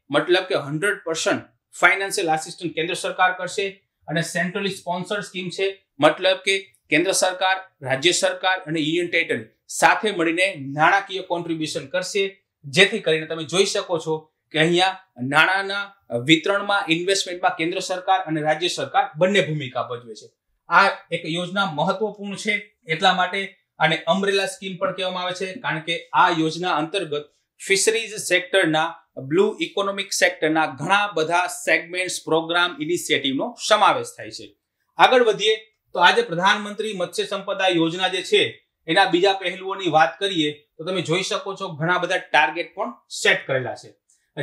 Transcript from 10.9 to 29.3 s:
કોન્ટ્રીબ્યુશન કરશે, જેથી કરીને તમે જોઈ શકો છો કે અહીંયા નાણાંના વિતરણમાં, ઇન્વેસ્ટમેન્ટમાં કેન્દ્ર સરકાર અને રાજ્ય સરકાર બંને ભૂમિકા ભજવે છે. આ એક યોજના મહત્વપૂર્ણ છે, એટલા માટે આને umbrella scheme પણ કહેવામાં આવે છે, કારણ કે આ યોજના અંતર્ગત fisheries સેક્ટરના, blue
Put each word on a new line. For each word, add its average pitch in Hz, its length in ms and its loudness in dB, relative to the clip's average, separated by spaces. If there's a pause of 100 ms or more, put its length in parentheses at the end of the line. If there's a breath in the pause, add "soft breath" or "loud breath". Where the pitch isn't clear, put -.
કોન્ટ્રીબ્યુશન 160 680 -6
કરશે, 196 580 -4 (200)
જેથી 190 340 2
કરીને 160 260 -2
તમે 160 180 -8
જોઈ 185 220 2
શકો 190 340 -4
છો 156 320 -6 (200)
કે 151 80 0
અહીંયા 175 380 4 (240)
નાણાંના 185 640 2 (400)
વિતરણમાં, 196 680 2
ઇન્વેસ્ટમેન્ટમાં 180 680 0
કેન્દ્ર 175 220 -2
સરકાર 185 400 -2
અને 156 220 -4
રાજ્ય 160 260 0
સરકાર 143 500 -2
બંને 190 240 4
ભૂમિકા 135 420 -4
ભજવે 120 320 -12
છે. - 120 -20 (420)
આ 190 200 6 (220)
એક 170 140 -4
યોજના 175 460 -2
મહત્વપૂર્ણ 190 640 -2
છે, 208 400 -4 (120)
એટલા 180 260 2
માટે 185 420 -2 (240)
આને 160 280 2
umbrella 196 380 2
scheme 190 320 -8
પણ 185 140 -2
કહેવામાં 180 320 -4
આવે 180 100 -4
છે, 185 200 -8
કારણ 160 260 -6
કે 165 340 -6
આ 170 160 6
યોજના 165 420 -2
અંતર્ગત 156 640 -4 (340)
fisheries 214 480 0
સેક્ટરના, 175 800 0 (320)
blue 196 340 2